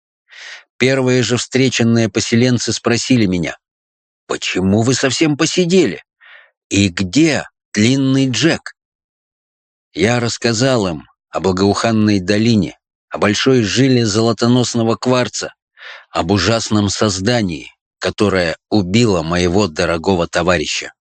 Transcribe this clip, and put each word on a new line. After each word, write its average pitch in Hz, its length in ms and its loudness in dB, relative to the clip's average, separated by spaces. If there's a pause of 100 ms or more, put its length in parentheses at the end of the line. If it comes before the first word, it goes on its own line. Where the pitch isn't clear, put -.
(760)
Первые 127 460 2
же 117 140 0
встреченные 117 720 0
поселенцы 117 640 0
спросили 117 540 0
меня: 90 320 -2 (680)
«Почему 98 560 0
вы 127 120 0
совсем 135 420 0
посидели? 165 680 0 (640)
И 101 200 2
где 98 580 0 (260)
Длинный 135 560 2
Джек?» 123 460 -2 (1200)
Я 120 280 0
рассказал 117 680 0
им 76 180 -6 (260)
о 80 100 -6
благоуханной 101 800 0
долине, 104 580 0 (300)
о - 100 -10
большой 117 440 2
жиле 120 440 2
золотоносного 113 880 0
кварца, 123 580 -2 (560)
об 85 200 -2
ужасном 104 580 0
создании, 95 840 -2 (260)
которое 92 580 -2 (140)
убило 98 520 2
моего 87 440 0
дорогого 85 600 -2
товарища. 85 680 -2 (140)